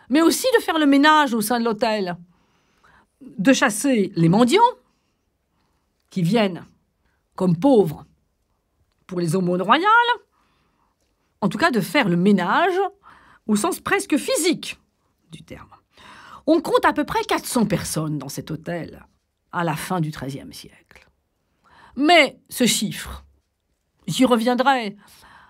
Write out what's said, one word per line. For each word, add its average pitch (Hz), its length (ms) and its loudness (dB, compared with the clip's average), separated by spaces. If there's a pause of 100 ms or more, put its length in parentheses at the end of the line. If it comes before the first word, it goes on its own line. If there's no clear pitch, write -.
mais 302 120 2
aussi - 240 2 (100)
de 440 60 2
faire 339 160 -2
le 302 80 2
ménage 285 480 4
au 226 80 -2
sein 233 180 -2
de 226 60 -2
l'hôtel, 214 520 -4 (1040)
de 247 300 0
chasser 254 640 0
les 165 140 4
mendiants, 247 320 4 (1500)
qui 190 100 -4
viennent 185 440 0 (720)
comme 180 220 0
pauvres 196 480 2 (1040)
pour 180 120 -6
les 170 160 0
aumônes 180 280 0
royales, 302 260 2 (1500)
en 196 80 0
tout 214 80 -8
cas 330 140 2
de 220 100 0
faire - 260 0
le 175 80 0
ménage 208 640 2 (680)
au 208 80 0
sens 339 240 -2
presque 392 380 -2
physique 339 600 -4 (520)
du - 100 -20
terme. - 340 -20 (720)
On 320 160 2
compte 440 240 0
à - 80 2
peu 294 120 -4
près 440 180 -4
quatre 370 240 -6
cents 226 180 0
personnes 156 540 -4
dans 139 100 -12
cet - 220 -12
hôtel 165 520 -12 (480)
à 170 120 -4
la 156 120 -2
fin 185 240 -6
du 156 120 -4
treizième 135 420 -12
siècle. - 560 -20 (840)
Mais 302 440 4 (100)
ce 247 180 0
chiffre, - 580 -6 (800)
j'y 240 200 0
reviendrai 240 720 0 (540)